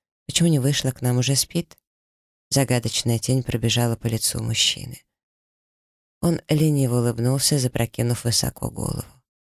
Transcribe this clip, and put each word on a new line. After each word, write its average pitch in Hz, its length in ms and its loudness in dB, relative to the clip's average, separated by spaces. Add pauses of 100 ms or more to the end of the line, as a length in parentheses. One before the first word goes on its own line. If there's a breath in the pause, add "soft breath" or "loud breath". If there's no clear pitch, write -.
(260)
Почему - 220 2
не 156 100 4
вышла 131 320 0
к - 100 -6
нам? 123 160 0
Уже 127 180 2
спит?» - 440 -4 (720)
Загадочная 120 680 0
тень 131 240 0
пробежала 117 540 0
по - 100 -6
лицу 113 360 -2
мужчины. 117 600 -4 (1160)
Он 170 280 2
лениво 147 500 2
улыбнулся, 120 600 2
запрокинув 120 680 -2
высоко - 460 -2
голову. - 340 -6 (420)